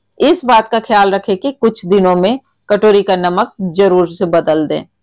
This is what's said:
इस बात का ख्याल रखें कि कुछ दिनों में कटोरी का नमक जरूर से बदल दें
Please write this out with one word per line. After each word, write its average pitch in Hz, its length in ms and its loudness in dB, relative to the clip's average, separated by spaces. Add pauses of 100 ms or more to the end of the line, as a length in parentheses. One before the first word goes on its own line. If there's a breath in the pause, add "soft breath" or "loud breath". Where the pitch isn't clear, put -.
(200)
इस 311 240 0
बात 226 240 2
का 226 120 -2
ख्याल 202 320 0
रखें 196 240 -4
कि 269 160 -6
कुछ 226 340 -2
दिनों 185 300 2
में 208 220 0 (300)
कटोरी 208 340 2
का 196 140 -2
नमक 180 360 -2 (220)
जरूर 180 340 2
से 170 180 -6
बदल 156 400 -2
दें 151 160 -6 (200)